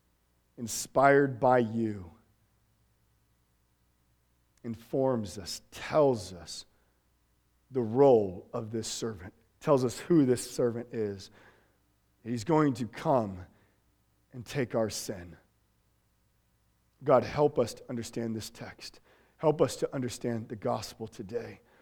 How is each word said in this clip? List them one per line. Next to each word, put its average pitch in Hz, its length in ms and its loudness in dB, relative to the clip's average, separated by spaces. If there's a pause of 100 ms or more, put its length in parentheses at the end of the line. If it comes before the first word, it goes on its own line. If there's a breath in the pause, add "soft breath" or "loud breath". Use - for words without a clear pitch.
(580)
inspired 135 800 4
by 127 200 6
you, 107 520 -2 (2500)
informs 117 720 -4
us, 90 240 -12 (100)
tells 123 640 0
us 82 320 -16 (1040)
the 131 100 -2
role 110 720 4
of 113 180 -8
this 110 200 -6
servant, 104 440 -10 (280)
tells 139 240 4
us 117 140 -4
who 160 260 6
this 123 260 2
servant 117 400 -2
is. 101 400 -6 (960 soft breath)
He's 113 180 -6
going 156 300 4
to 120 120 -6
come 110 520 -2 (960)
and 123 120 -14
take 131 300 -4
our 110 140 0
sin. 87 480 -10 (1700)
God, 131 200 6
help 147 340 0
us 120 180 0
to - 140 -20
understand 117 460 -6
this 107 160 -10
text. - 480 -18 (380 soft breath)
Help 156 220 0
us 139 180 2
to 160 180 -2
understand 120 540 -6
the 120 60 -12
gospel 113 520 -6
today. 110 520 -12 (220 soft breath)